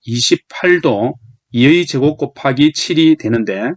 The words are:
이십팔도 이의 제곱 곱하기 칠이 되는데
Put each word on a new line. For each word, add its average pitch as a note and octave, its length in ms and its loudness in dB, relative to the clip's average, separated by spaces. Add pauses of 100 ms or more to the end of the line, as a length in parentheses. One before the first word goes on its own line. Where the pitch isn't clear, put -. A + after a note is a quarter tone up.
이십팔도 B2+ 1120 -2 (380)
이의 D3 340 2
제곱 D3 300 -2
곱하기 C#3+ 560 0
칠이 D#3+ 420 2
되는데 A2 600 -4